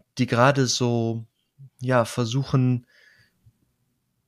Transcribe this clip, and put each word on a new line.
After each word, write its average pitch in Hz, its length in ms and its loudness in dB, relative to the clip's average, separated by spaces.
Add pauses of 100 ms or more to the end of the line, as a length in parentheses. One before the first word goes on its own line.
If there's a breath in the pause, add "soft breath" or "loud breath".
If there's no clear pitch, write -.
(160)
die 127 100 0
gerade 131 400 2
so, 117 600 -2 (540)
ja, 127 260 2
versuchen, 127 800 -2 (1400 soft breath)